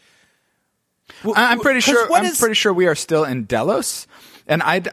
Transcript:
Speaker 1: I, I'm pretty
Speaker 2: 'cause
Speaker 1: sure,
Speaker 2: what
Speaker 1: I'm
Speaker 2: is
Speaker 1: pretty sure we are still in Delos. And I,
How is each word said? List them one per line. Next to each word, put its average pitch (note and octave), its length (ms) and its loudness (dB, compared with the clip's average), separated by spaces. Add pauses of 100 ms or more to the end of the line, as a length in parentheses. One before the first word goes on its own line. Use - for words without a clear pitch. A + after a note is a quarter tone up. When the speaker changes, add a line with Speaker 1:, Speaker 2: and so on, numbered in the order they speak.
(1200)
Speaker 1:
I, A3 280 2
I'm A#3 80 0
pretty C4 200 2
Speaker 2:
'cause - 60 0
Speaker 1:
sure, A#3+ 240 2
Speaker 2:
what B3 120 4
Speaker 1:
I'm G#3+ 60 0
Speaker 2:
is D#4+ 120 -4
Speaker 1:
pretty A3 160 2
sure G#3 180 0
we F3+ 140 2
are D#3 80 2
still D#3 280 -2
in B2+ 220 -4
Delos. B2+ 600 -4 (420)
And D3+ 160 0
I, F3 180 0 (120)